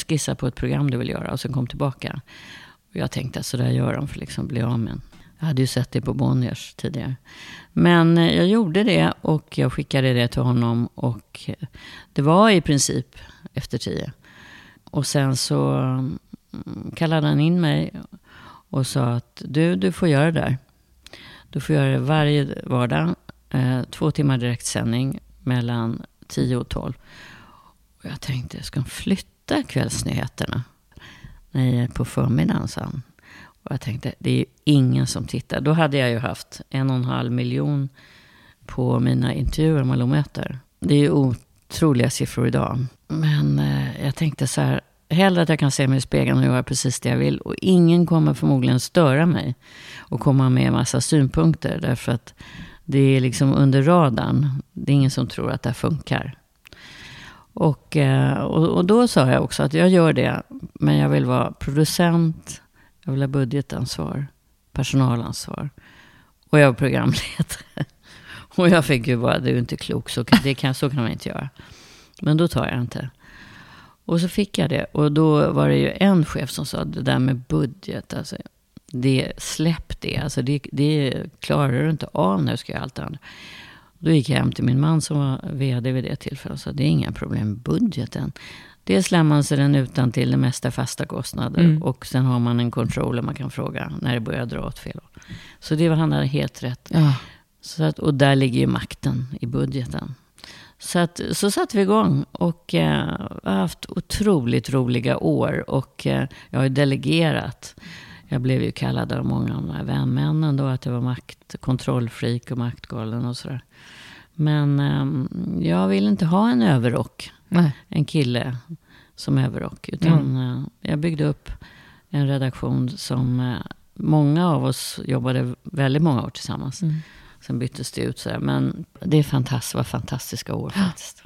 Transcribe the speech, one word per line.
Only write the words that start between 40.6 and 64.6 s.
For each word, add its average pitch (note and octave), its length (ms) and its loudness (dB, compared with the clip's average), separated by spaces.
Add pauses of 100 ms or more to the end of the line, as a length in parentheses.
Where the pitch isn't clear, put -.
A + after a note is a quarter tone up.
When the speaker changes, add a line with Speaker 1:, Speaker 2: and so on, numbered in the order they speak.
Speaker 1:
Det - 160 2
är D3 40 6
ju D3 120 4
otroliga C3 960 0
siffror B2+ 380 -2
idag. B2+ 380 -2 (220)
Men, D3 520 2
eh, C#3 460 -2
jag C#3 100 -2
tänkte D3 320 -2
så - 140 -2
här, C3 200 2 (280)
hellre F3+ 320 4
att D#3 80 2
jag D#3 100 2
kan C#3+ 120 4
se C3+ 160 2
mig C3+ 100 4
i C3 40 0
spegeln C3 360 0
och C3 80 4
göra B2+ 180 2
precis B2+ 360 -2
det C3 100 -2
jag B2 80 2
vill. C#3 200 0
Och - 200 -8
ingen F3 480 6
kommer D#3 280 4
förmodligen C3 460 2
störa D3+ 460 4
mig D#3 300 0 (420)
och - 220 -8
komma C3 300 4
med B2+ 180 4
en B2+ 60 2
massa B2 280 0
synpunkter. D#3 800 2
Därför B2 300 -2
att - 220 -6 (520)
det C#3 140 2
är C3+ 200 6
liksom C3 340 2
under C#3 300 4
radarn. C#3 800 2 (120)
Det A#2+ 180 -4
är C#3+ 40 6
ingen C3+ 160 4
som B2+ 160 -2
tror - 240 -4
att - 120 -4
det - 60 -2
här A#2+ 40 -2
funkar. - 640 -4 (1200)
Och, - 420 0
eh, C3+ 400 4
och, D#3+ 320 2
och F3 160 2
då A3+ 220 6
sa C3+ 240 4
jag C3 120 4
också - 200 -2
att C#3+ 100 0
jag E3+ 160 6
gör E3 240 6
det, B2 300 0 (300)
men D3 240 2
jag C#3+ 120 4
vill C#3+ 160 2
vara B2+ 260 0
producent, D#3+ 1120 0 (440)
jag - 60 -4
vill C3+ 100 -2
ha C#3 60 0
budgetansvar, C3+ 1000 -4 (440)